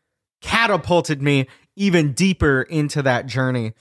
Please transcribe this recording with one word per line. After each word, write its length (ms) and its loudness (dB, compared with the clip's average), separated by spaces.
catapulted 840 0
me 240 2
even 360 2
deeper 500 2
into 400 -4
that 240 0
journey. 540 -4